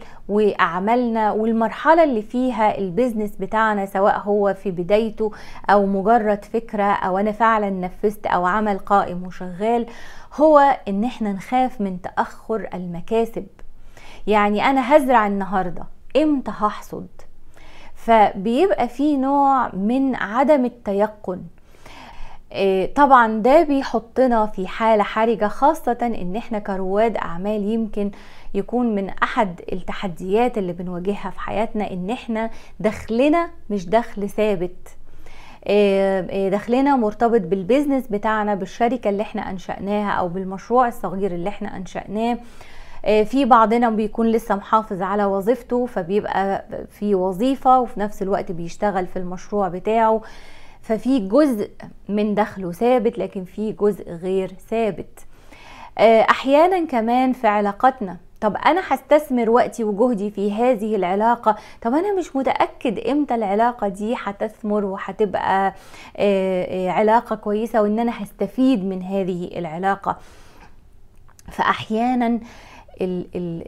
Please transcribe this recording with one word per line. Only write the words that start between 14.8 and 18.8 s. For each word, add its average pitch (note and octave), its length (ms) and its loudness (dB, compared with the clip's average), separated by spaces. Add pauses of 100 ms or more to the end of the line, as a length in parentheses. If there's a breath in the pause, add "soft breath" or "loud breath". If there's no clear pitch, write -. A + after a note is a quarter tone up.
هزرع B3 300 4
النهاردة، F#3 560 -2 (320)
إمتى C#4 360 2
هحصد؟ - 560 -4 (880 loud breath)
فبيبقى A3+ 920 2